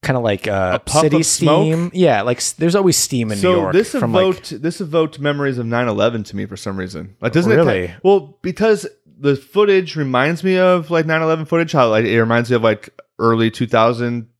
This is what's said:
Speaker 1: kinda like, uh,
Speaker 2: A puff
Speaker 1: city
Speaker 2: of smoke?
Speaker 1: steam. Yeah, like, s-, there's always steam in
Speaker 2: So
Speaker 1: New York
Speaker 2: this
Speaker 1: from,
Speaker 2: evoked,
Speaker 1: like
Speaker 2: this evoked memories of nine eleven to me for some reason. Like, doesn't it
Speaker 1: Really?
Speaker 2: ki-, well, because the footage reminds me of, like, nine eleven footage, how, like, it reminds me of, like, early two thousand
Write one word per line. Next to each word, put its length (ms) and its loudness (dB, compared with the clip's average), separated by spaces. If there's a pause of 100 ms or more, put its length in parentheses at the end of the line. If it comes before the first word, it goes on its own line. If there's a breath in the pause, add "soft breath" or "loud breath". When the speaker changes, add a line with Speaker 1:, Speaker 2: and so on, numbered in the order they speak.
Speaker 1:
kinda 180 -2
like, 260 -2
uh, 280 -2
Speaker 2:
A 60 -2
puff 220 -2
Speaker 1:
city 140 2
Speaker 2:
of 100 2
smoke? 380 2
Speaker 1:
steam. 300 -2
Yeah, 280 2
like, 160 -2
s-, 140 -6
there's 220 -2
always 240 2
steam 340 -4
in 60 -4
Speaker 2:
So 160 2
Speaker 1:
New 60 2
York 120 -2
Speaker 2:
this 200 0
Speaker 1:
from, 220 -2
Speaker 2:
evoked, 380 0
Speaker 1:
like 80 -12
Speaker 2:
this 220 -6
evoked 360 -2
memories 380 -2
of 100 -6
nine 220 -2
eleven 360 0
to 120 -14
me 80 -6
for 140 -14
some 180 -8
reason. 460 -10
Like, 100 -2
doesn't 180 2
it 40 4
Speaker 1:
Really? 340 2
Speaker 2:
ki-, 140 -14
well, 400 0
because 440 -2 (320)
the 180 2
footage 600 0
reminds 480 0
me 140 2
of, 320 2
like, 160 0
nine 160 0
eleven 240 -2
footage, 260 0
how, 160 4
like, 160 2
it 160 2
reminds 300 0
me 60 2
of, 60 2
like, 280 0 (280)
early 320 2
two 160 -4
thousand 600 0 (140)